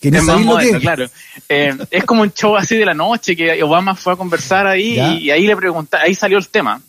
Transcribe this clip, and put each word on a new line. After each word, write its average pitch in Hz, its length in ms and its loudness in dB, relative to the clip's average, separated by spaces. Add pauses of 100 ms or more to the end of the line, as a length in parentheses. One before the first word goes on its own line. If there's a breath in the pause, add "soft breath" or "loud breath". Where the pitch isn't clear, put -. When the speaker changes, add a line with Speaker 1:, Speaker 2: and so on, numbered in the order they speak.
Speaker 1:
Que 143 120 2
ni 160 60 4
Speaker 2:
Es 156 40 2
más 160 180 2
Speaker 1:
sabéis 220 60 2
lo 226 60 4
que 226 120 2
Speaker 2:
moderno, 226 120 2
Speaker 1:
es. 139 60 -4
Speaker 2:
claro. 139 280 -2 (380 loud breath)
Eh, 143 280 0 (140)
es 180 140 -2
como 226 180 2
un 202 100 0
show 214 240 0
así 196 200 -2
de 220 100 2
la 175 80 0
noche 185 400 -2
que 165 300 -2
Obama 180 320 0
fue 185 160 -4
a 180 40 -2
conversar 185 520 -2
ahí 196 260 0
Speaker 1:
¿Ya? 151 180 0
Speaker 2:
y, - 120 -2
y 143 80 -2
ahí 165 140 4
le 214 100 2
pregunta, 170 440 -4
ahí 170 140 2
salió 196 240 0
el 190 100 -4
tema. 127 400 -2